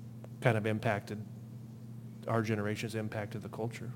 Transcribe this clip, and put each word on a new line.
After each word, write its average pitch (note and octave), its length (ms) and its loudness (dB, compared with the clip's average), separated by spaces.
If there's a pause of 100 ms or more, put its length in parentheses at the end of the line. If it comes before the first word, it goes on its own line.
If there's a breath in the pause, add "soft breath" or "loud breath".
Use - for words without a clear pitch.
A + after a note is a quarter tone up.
(400)
kind A#2 180 8
of G#2 80 2
impacted, A2 520 2 (1080)
our A2+ 160 6
generation's G#2+ 540 2
impacted G#2+ 460 -2
the G2 60 -6
culture, A#2 480 -4